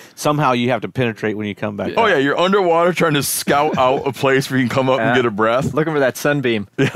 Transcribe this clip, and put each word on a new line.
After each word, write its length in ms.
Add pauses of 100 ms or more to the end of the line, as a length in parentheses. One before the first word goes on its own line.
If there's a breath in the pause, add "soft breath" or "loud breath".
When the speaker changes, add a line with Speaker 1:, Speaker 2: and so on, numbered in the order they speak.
(160 loud breath)
Speaker 1:
somehow 360
you 180
have 100
to 80
penetrate 480
when 100
you 80
come 220
back 200
Speaker 2:
Oh, 60
Speaker 1:
up. 80
Speaker 2:
yeah, 60
you're 220
underwater 540
trying 220
to 80
scout 560
out 300
a 40
place 380
where 80
you 80
can 80
come 160
up 80
and 120
Speaker 3:
Yeah. 40
Speaker 2:
get 120
a 40
breath. 420
Speaker 3:
Looking 200
for 80
that 160
sunbeam. 560
Speaker 2:
<laughs> 60
Yeah, 180